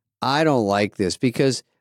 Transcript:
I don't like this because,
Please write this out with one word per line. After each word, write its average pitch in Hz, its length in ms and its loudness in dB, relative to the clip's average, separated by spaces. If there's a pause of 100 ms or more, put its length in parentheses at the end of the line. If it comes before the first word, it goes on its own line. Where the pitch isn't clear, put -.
(220)
I 143 220 0
don't 135 200 2
like 101 320 0
this 92 200 -2
because, 131 460 -2 (180)